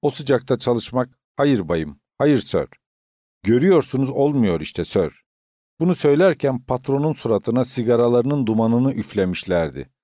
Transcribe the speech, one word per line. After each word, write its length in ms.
O 80
sıcakta 480
çalışmak, 600
"Hayır 320
bayım, 300
hayır 200
sir." 300
Görüyorsunuz 640
olmuyor 520
işte 240
sir." 380
Bunu 160
söylerken 640
patronun 540
suratına 520
sigaralarının 840
dumanını 460
üflemişlerdi. 960